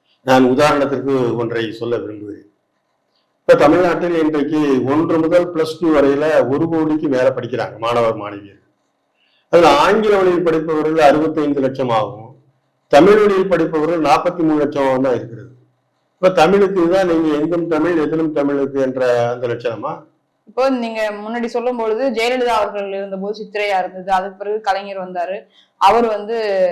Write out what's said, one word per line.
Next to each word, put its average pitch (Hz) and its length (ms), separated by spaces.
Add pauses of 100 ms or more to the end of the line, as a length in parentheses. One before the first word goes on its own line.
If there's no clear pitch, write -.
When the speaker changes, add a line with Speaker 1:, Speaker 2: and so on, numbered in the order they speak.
(260)
Speaker 1:
நான் 131 180
உதாரணத்திற்கு 139 680 (220)
ஒன்றை 113 360
சொல்ல 117 240
விரும்புகிறேன். 104 460 (920)
இப்ப - 220
தமிழ்நாட்டில் 170 580
இன்றைக்கு 151 460 (240)
ஒன்று 160 340
முதல் 170 320
பிளஸ் 160 280
டூ 170 140
வரையில 139 320 (240)
ஒரு 147 200
கோடிக்கு 156 400
மேல 127 220
படிக்கிறாங்க 113 480
மாணவர், 113 380
மாணவியர். 101 460 (880)
அதுல 165 160 (100)
ஆங்கில 208 380
வழியில் 180 300
படிப்பவர்கள் 160 580
அறுபத்தைந்து 147 560
லட்சம் 127 380
ஆகும், 107 320 (600)
தமிழ் 196 280
வழியில் 190 320
படிப்பவர்கள் 160 480
நாற்பத்தி 170 420
மூணு 156 160
லட்சம் 139 460
தான் 131 100
இருக்கிறது. 104 360 (600)
இப்ப 185 200
தமிழுக்கு 185 580
தான் 190 180
நீங்க 160 280
எங்கும் 165 340
தமிழ் 160 340
எதிலும் 156 300
தமிழுக்கு 139 480
என்ற 127 200 (280)
அந்த 123 180
லட்சணமா? 120 460 (540)
Speaker 2:
இப்போ 240 240
நீங்க 226 300 (120)
முன்னாடி 226 360
சொல்லும் 240 300
பொழுது 220 320
ஜெயலலிதா 240 460
அவர்கள் 202 360
இருந்தபோது 196 460
சித்திரையா 208 400
இருந்தது, 180 340
அதுக்கு 190 260
பிறகு 208 220
கலைஞர் 196 440
வந்தாரு, 185 320 (440)
அவர் 226 260
வந்து, 214 300 (360)